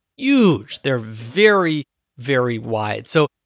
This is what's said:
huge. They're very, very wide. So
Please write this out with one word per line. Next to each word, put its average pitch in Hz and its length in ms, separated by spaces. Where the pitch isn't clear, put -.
huge. 254 640
They're 135 160
very, 151 880
very 123 400
wide. 110 500
So 151 200